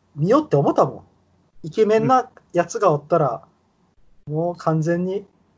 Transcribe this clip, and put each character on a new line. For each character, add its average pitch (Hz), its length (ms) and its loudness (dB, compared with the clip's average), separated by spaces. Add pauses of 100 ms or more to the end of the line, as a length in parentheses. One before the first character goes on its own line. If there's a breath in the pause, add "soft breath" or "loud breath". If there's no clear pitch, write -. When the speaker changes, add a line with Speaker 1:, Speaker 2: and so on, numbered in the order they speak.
(180)
Speaker 1:
見 151 120 -2
よ 277 140 4
っ 294 60 -8
て 147 80 0
思 143 160 2
っ - 20 0
た 185 100 4
も 120 200 -10 (580)
ん。 - 60 -12
イ - 20 -14
ケ 214 160 2
メ 214 120 2
ン 226 100 0
な 254 200 2 (240)
や 170 120 2
つ 160 160 -8
が 190 100 4
お 147 60 2
っ 143 100 -8
た 170 120 2
ら、 135 280 -2 (800)
Speaker 2:
う 147 60 -12
ん。 - 20 -6
Speaker 1:
も 170 160 -4
う 175 60 -8
完 160 260 -2
全 170 220 -2
に 196 200 -6 (340)